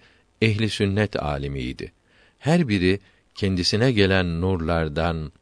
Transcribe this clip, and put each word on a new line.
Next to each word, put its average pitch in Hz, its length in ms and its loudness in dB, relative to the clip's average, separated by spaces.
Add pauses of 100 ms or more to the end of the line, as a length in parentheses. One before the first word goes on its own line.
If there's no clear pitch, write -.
(420)
ehli 107 280 2
sünnet 101 520 -2
alimiydi. 69 720 -6 (460)
Her 160 300 2
biri 95 320 2 (340)
kendisine 104 580 0
gelen 92 480 2
nurlardan, 82 1000 -2